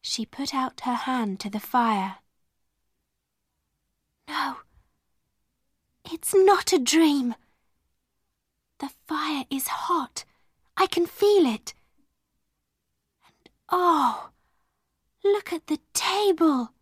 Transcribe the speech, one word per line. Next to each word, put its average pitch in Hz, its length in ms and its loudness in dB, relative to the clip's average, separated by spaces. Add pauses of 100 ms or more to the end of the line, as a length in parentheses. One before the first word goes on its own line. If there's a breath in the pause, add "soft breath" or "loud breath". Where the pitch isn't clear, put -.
She - 220 -8
put 277 300 -10
out 262 260 -4
her 254 140 -4
hand 226 460 -4
to 208 100 -10
the 208 100 -6
fire. 208 560 -2 (2000)
No, 277 280 -4 (1500)
it's - 300 -10
not 381 380 6
a 359 60 4
dream. 285 560 2 (1400)
The 277 120 -10 (160)
fire 302 440 -4
is 269 180 -4
hot. - 560 -4 (520)
I 381 100 2
can 349 200 -2
feel 403 400 2
it. 220 280 -6 (1500)
And - 240 -20 (200)
oh, 349 600 2 (920)
look 403 300 0
at 339 140 -8
the 302 120 -2 (140)
table. 339 880 0